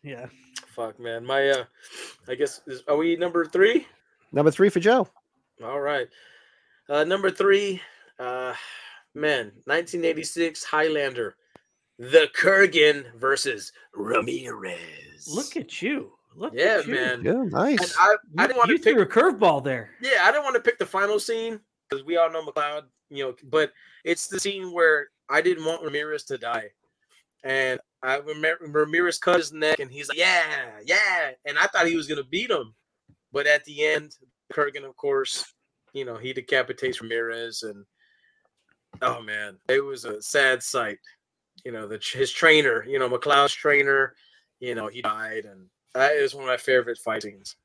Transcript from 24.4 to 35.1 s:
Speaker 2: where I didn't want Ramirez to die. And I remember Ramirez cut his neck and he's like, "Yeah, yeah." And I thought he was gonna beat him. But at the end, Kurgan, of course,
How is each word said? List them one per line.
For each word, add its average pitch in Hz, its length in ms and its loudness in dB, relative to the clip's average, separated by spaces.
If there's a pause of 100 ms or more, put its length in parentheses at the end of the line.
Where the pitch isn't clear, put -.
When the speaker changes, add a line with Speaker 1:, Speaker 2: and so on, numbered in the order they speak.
Speaker 2:
where 160 360 2 (220)
I 147 100 4
didn't 160 240 0
want 165 180 -4
Ramirez 151 420 -6
to 135 140 -8
die. 113 300 -6 (760)
And 131 360 -2 (220)
I 131 160 -2
remember 151 400 -4 (220)
Ramirez 165 380 0
cut 180 200 2
his 151 140 -4
neck 156 280 0
and 131 100 -8
he's 139 180 -12
like, 143 100 -6
"Yeah, 151 680 0
yeah." 175 460 0 (140)
And 147 140 -2
I 185 80 4
thought 185 200 2
he 165 100 0
was 151 100 -4
gonna 143 180 -6
beat 190 260 -4
him. 127 240 -2 (580)
But 143 140 -2
at 147 180 4
the 151 200 -4
end, 151 320 -2 (360)
Kurgan, 143 360 -4
of 131 80 -20
course, 135 480 -2 (480)